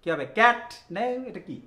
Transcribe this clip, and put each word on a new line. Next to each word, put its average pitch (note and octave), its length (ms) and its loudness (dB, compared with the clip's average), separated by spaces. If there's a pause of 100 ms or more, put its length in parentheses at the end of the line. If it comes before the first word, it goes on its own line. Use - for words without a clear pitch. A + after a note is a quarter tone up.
কি - 80 -10
হবে? D3 160 0
ক্যাট? A#3 400 4 (240)
No, F#3+ 160 -4 (220)
এটা G#3+ 120 -12
কি? - 280 -12